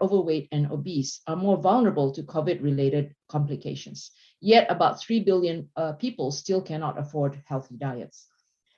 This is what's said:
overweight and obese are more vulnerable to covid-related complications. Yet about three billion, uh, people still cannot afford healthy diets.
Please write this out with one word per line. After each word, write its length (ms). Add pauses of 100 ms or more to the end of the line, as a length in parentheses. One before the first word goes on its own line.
overweight 500
and 180
obese 560
are 100
more 200
vulnerable 560
to 100
covid-related 920 (160)
complications. 800 (320)
Yet 280
about 300
three 200
billion, 540
uh, 200
people 360
still 300
cannot 380
afford 480
healthy 300
diets. 500 (520)